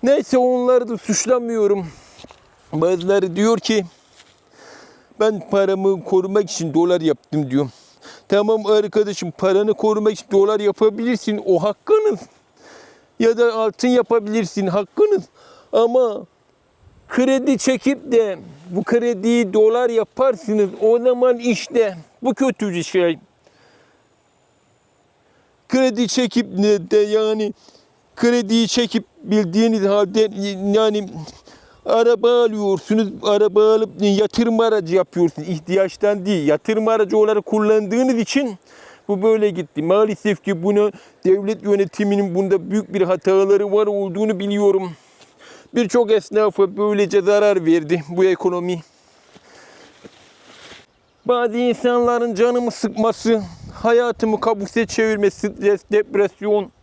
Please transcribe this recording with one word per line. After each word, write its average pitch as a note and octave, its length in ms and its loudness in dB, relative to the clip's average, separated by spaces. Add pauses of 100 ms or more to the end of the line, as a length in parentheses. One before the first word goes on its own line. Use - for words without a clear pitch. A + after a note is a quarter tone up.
Neyse, C4 340 2
onları B3 520 2
da A3+ 80 -6
suçlamıyorum. A3 880 -2 (880)
Bazıları F3+ 600 0
diyor G#3+ 220 2
ki, G#3 280 -2 (1300)
"Ben G#3+ 300 -2
paramı F#3+ 540 0
korumak F#3+ 460 0
için E3 240 -8
dolar E3+ 280 2
yaptım." D3+ 500 -2
diyor. C#3 180 0 (580)
Tamam G#3 380 0
arkadaşım, G#3 680 0
paranı G3 420 0
korumak G#3+ 400 0
için - 180 -12
dolar G3+ 280 4
yapabilirsin, G#3+ 840 0
o F3 180 2
hakkınız. G#4 560 0 (1000)
Ya A3+ 180 2
da A#3 160 2
altın A3 340 -2
yapabilirsin, A3 800 0
hakkınız. G#3 560 0 (500)
Ama A#3 520 0 (840)
kredi C4 500 0
çekip C4 540 -2
de G#3+ 260 0 (320)
bu F3+ 140 -4
krediyi A#3 720 0
dolar A3+ 360 4
yaparsınız, A3 800 -2 (120)
o A3 180 4
zaman B3 380 2
işte A3+ 600 -2 (240)
bu A#3+ 120 0
kötü A3 360 -2
bir E3+ 140 -4
şey. E3+ 360 0 (2500)
Kredi B3 380 0
çekip G#3+ 500 -2
de, G3+ 340 0
de G#3+ 60 2
yani G#3+ 560 0 (600)
krediyi A#3 520 2
çekip A3+ 360 -2 (200)
bildiğiniz G#3+ 640 0
halde G3+ 440 2 (500)
yani G#3 300 0 (760)
araba A#3 580 2
alıyorsunuz, G#3 640 -2 (140)
araba G#3 520 4
alıp A3 140 0 (100)
yatırım G#3+ 600 0
aracı G#3+ 360 0
yapıyorsunuz. E3+ 540 -2
İhtiyaçtan F#3 760 -2
değil, F3+ 220 -2
yatırım G#3+ 400 0
aracı G#3+ 300 0
olarak G#3+ 280 2
kullandığınız G#3+ 680 0
için A#3 400 -2 (520)
bu G3 160 -2
böyle G#3+ 260 2
gitti. E3 320 -8
Maalesef G#3 600 0
ki F3 200 -4
bunu G#3 280 0 (340)
devlet G3 380 0
yönetiminin G3+ 720 0
bunda F#3 360 -2
büyük G3+ 220 -4
bir F#3+ 80 0
hataları F#3+ 720 2
var G#3 160 2
olduğunu G3+ 520 -4
biliyorum. G3 520 0 (840)
Birçok A#3 360 0
esnafa G3+ 680 0
böylece G3+ 440 0
zarar G3+ 440 2
verdi D#3+ 440 0
bu F3 160 0
ekonomi. F3+ 560 -2 (2500)
Bazı A#3+ 320 0
insanların A#3+ 800 0
canımı A#3+ 360 0
sıkması, A3 720 -2 (300)
hayatımı A#3 680 0
kabuse A3 460 -2
çevirmesi, G#3 640 -2
stres, G3+ 320 -2 (100)
depresyon. G#3 800 -2 (120)